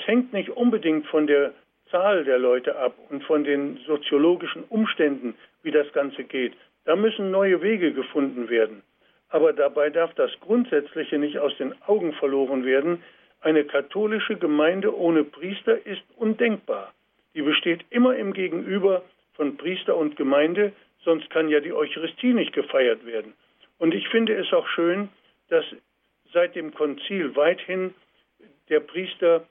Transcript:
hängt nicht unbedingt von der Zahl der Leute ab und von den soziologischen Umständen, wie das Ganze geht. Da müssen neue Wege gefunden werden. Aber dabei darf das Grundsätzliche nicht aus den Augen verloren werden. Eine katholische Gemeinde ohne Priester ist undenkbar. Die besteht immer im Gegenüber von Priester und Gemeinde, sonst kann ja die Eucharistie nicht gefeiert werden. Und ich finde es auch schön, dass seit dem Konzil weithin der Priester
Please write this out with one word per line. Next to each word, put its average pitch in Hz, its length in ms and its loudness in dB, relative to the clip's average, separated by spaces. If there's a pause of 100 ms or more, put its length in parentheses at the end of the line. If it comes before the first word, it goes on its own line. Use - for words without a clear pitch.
hängt 247 280 2
nicht 190 160 -4
unbedingt 165 580 0
von 151 200 2
der 143 260 4 (360)
Zahl 185 340 2
der 131 160 2
Leute 127 380 2
ab 127 180 -2 (140)
und 139 140 -10
von 151 200 2
den 143 420 -2
soziologischen 160 840 0
Umständen, 143 680 0 (260)
wie 156 100 -6
das 147 220 2
Ganze 139 300 -4
geht. 127 300 -4 (320)
Da 160 100 2
müssen 208 360 0
neue 190 300 2
Wege 180 320 0
gefunden 127 560 -4
werden. 110 320 0 (480)
Aber 156 240 4
dabei 147 360 0
darf 165 260 0
das 131 160 0 (100)
Grundsätzliche 160 760 -2
nicht 143 220 -2
aus 139 180 -2
den 131 160 -6 (100)
Augen 180 300 0
verloren 135 520 0
werden. 147 360 0 (400)
Eine 156 220 4
katholische 208 720 -2
Gemeinde 165 600 0
ohne 165 280 2
Priester 190 640 -4
ist 190 180 -10 (140)
undenkbar. 214 760 -2 (400)
Die 156 80 -6
besteht 151 480 0
immer 247 260 4
im 202 180 -4
Gegenüber 185 680 0 (300)
von 143 240 -4
Priester 180 380 -4
und 151 200 -2
Gemeinde, 160 580 2 (300)
sonst 160 260 0
kann 160 200 0
ja 151 100 4
die 160 140 -6
Eucharistie 156 600 -2
nicht 202 200 0
gefeiert 120 520 0
werden. 110 280 -10 (460)
Und 165 140 2
ich 196 160 -4
finde 226 260 2
es 185 180 -4
auch 170 140 2
schön, 185 420 -2 (400)
dass 165 160 2 (640)
seit 175 240 0
dem 156 180 -10
Konzil 151 640 -4
weithin 185 580 0 (760)
der 151 100 2
Priester 170 720 0